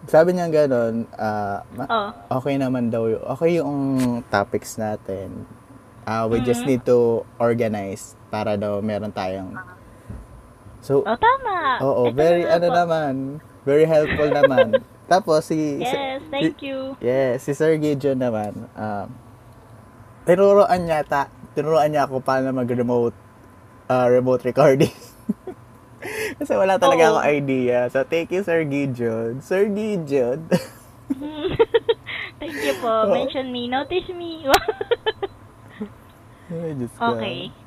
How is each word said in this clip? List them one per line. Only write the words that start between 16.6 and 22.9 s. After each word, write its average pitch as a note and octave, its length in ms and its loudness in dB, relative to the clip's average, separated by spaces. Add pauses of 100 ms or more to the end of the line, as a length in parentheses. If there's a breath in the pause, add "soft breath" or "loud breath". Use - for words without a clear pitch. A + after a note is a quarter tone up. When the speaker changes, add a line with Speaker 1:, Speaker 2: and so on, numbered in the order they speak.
Speaker 2:
you. C4+ 380 -8
Speaker 1:
Yes, C3 420 0
si D3 120 -6
Sir D#3 240 2
Gideon C#3+ 420 0
naman, A2 340 -2 (200)
um, G#2 340 -8 (1160)
tinuruan F#3 580 6
niya D#3+ 220 -2
ta-, C#3+ 260 -2 (220)
tinuruan D3+ 360 2
niya C#3+ 220 0
ako C3 80 -4
paano C3 320 0
mag-remote, B2 640 0 (720)